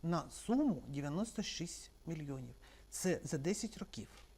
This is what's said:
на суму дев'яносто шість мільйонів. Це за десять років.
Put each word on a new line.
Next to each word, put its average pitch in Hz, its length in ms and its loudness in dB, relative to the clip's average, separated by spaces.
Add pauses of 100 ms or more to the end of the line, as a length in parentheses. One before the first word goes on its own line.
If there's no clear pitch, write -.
на 165 280 2
суму 247 580 4
дев'яносто 143 540 0
шість - 480 -6 (160)
мільйонів. 139 480 -4 (360)
Це - 340 4
за 151 140 0
десять 190 400 0
років. - 300 -6 (300)